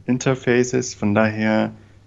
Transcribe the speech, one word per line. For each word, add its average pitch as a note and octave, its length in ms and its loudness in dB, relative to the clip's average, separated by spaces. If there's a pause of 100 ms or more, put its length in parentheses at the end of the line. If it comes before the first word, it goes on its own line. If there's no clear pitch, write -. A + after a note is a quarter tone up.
Interfaces. B2 880 0
Von G#2 220 -2
daher A2 560 2 (360)